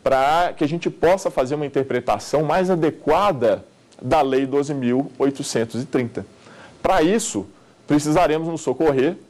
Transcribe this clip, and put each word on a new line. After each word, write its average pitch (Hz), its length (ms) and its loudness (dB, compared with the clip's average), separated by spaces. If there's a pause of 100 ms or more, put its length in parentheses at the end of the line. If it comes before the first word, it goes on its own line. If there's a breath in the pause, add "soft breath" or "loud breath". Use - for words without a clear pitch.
para 139 520 2
que 165 100 -2
a 143 40 0
gente 170 220 -4
possa 180 400 2
fazer 139 240 -2
uma 147 120 -4
interpretação 131 760 -2
mais 170 260 0
adequada 156 960 0 (380)
da 151 200 2
Lei 135 240 2
doze 143 280 -2
mil 131 440 0
oitocentos 131 640 -2
e - 40 -8
trinta. 117 400 -4 (560 loud breath)
Para 190 180 2
isso, 165 460 0 (400 soft breath)
precisaremos 151 640 2
nos 170 120 -6
socorrer 139 560 0 (140)